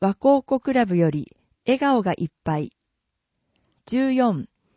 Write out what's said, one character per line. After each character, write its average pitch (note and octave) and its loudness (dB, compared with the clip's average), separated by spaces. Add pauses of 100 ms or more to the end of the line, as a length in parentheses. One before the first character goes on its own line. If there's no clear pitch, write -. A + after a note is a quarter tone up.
和 G3 0
光 C4+ 2
子 C4+ -2
ク C4+ -4
ラ B3 2
ブ F3+ -2
よ E3+ 2
り、 D3 -6 (300)
笑 C4 2
顔 C4 2
が F#3 -2
い E3 -4
っ - -10 (120)
ぱ D#3 -4
い。 D3+ -8 (1120)
十 C4 0
四、 A#3 0 (280)